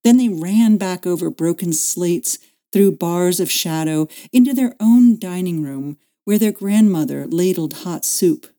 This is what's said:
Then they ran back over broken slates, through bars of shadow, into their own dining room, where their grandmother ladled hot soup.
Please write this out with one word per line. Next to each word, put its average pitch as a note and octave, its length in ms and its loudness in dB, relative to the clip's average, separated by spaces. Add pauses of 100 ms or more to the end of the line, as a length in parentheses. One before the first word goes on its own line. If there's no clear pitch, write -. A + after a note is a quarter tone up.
Then A#3+ 140 6
they B3 120 0
ran G3+ 480 2
back F#3 280 -6
over E3+ 240 -2
broken E3+ 440 -4
slates, - 680 -4 (340)
through G3 200 4
bars F3+ 460 -2
of F3 120 -4
shadow, D#3 560 -2 (240)
into B3+ 220 4
their B3+ 260 -2
own A#3 380 6
dining F3+ 440 -4
room, C#3 360 -8 (280)
where G#3 140 0
their G#3+ 120 2
grandmother F#3 760 0
ladled E3+ 460 -2
hot - 300 -10
soup. - 440 -2 (120)